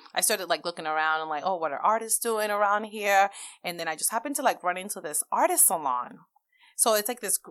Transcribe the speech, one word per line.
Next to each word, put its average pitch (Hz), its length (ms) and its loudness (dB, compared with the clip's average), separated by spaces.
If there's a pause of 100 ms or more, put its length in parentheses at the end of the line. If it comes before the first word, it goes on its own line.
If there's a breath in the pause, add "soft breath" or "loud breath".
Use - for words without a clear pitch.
(140 loud breath)
I - 60 0
started, 190 280 0
like, 160 160 -2
looking 175 220 -6
around 156 360 0
and, 156 80 -6
like, 151 140 -4
"Oh, 190 120 0
what 160 160 -2
are 131 80 -4
artists 220 400 2
doing 214 320 -2
around 208 320 2
here?" 202 460 4 (340 loud breath)
And 175 160 -6
then 165 80 -4
I 160 80 -4
just - 160 -2
happened 240 240 -4
to, 294 60 -4
like, 196 200 2
run 180 140 0
into 190 240 -10
this 151 320 -4
artist 320 340 4
salon. 135 540 -2 (560 soft breath)
So 220 180 4
it's, 208 140 -2
like, 240 120 -6
this, 190 200 -2 (100)